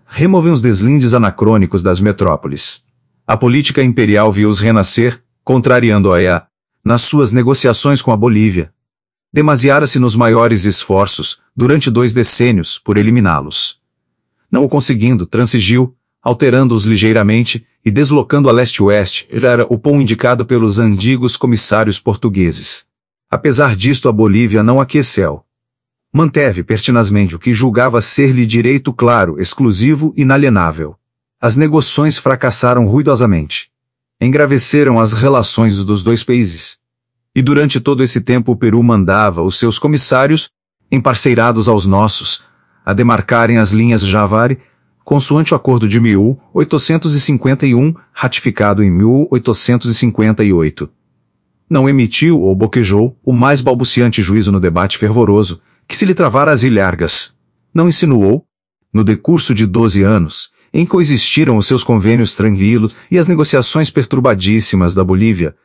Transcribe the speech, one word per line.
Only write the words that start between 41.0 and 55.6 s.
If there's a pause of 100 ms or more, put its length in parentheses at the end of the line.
aos
nossos, (420)
a
demarcarem
as
linhas
Javari, (460)
consoante
o
acordo
de
mil (120)
oitocentos
e
cinquenta
e
um, (180)
ratificado
em
mil
oitocentos
e
cinquenta
e
oito. (800)
Não
emitiu
ou
boquejou
o
mais
balbuciante
juízo
no
debate
fervoroso, (260)